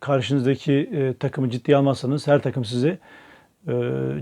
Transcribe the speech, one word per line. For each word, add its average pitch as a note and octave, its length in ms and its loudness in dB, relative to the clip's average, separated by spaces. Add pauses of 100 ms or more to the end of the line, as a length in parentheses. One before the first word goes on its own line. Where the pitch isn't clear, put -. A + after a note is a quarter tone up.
Karşınızdaki, C3+ 720 0
e, C#3 420 0
takımı C3 360 -2
ciddiye B2+ 260 2
almazsanız C#3 500 0
her C#3+ 160 4
takım B2+ 220 -4
sizi, B2 340 0 (680)
e, C3 40 -2 (500)